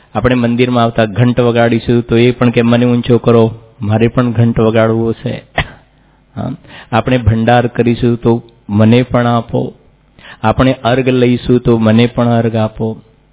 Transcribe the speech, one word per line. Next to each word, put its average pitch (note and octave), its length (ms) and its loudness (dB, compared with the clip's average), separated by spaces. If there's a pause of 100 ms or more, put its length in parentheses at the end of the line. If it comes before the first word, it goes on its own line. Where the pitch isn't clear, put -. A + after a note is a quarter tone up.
(140)
આપણે B2 200 0
મંદિરમાં A#2+ 500 0
આવતા A2+ 200 0
ઘંટ A#2+ 360 0
વગાડીશું A#2 640 0
તો A#2 140 -2
એ A#2+ 140 4
પણ A#2+ 200 0
કે A#2 120 0
મને A#2+ 240 2
ઊંચો A#2+ 320 0
કરો, A2+ 420 0 (220)
મારે A2 260 0
પણ B2 240 -2
ઘંટ A#2 280 0
વગાડવો A2+ 520 0
છે. A#2 320 -10 (920)
હા, - 200 -8 (360)
આપણે B2+ 260 -2
ભંડાર A2+ 480 2
કરીશું A#2 500 -2
તો A#2 260 0 (280)
મને A2 320 4
પણ B2 240 -2
આપો, A#2+ 480 -4 (680)
આપણે B2+ 300 0
અર્ઘ B2+ 360 -2
લઈશું B2 520 0
તો A#2+ 180 0
મને A2+ 280 2
પણ A#2+ 220 -2
અર્ઘ A#2 280 0
આપો. A2 460 -6 (300)